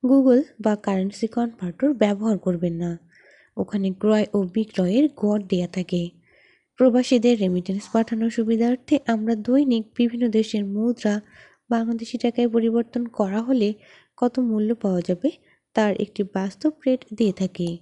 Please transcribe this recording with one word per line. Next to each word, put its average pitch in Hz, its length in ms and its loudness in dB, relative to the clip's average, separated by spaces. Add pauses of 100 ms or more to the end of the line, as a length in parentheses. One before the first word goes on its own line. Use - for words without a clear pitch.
Google 262 400 6 (180)
বা 214 140 0 (100)
কারেন্সি 196 440 -2
কনভার্টার 233 640 -4
ব্যবহার 208 440 0
করবেন 175 380 -2
না, 170 140 -4 (640)
ওখানে 196 320 -2 (100)
ক্রয় 214 340 2
ও 208 60 0 (140)
বিক্রয়ের 214 520 0 (120)
গড় 208 320 0
দেয়া 180 220 -2
থাকে। 175 320 -4 (760)
প্রবাসীদের 247 600 4
রেমিটেন্স 185 500 -2
পাঠানোর 226 420 -2
সুবিধার্থে 233 640 0 (120)
আমরা 226 280 0 (100)
দৈনিক 247 400 2 (100)
বিভিন্ন 240 360 0
দেশের 214 360 0
মুদ্রা 214 480 -2 (560)
বাংলাদেশি 226 480 -4
টাকায় 240 300 2
পরিবর্তন 226 600 0
করা 202 340 -2
হলে 240 260 2 (480)
কত 247 240 0
মূল্য 214 340 0
পাওয়া 190 280 0
যাবে 180 260 -2 (480)
তার 214 240 2
একটি 208 220 -4 (120)
বাস্তব 196 380 -4 (100)
রেট 254 200 0 (100)
দিয়ে 208 280 0
থাকি। 180 280 -4 (140)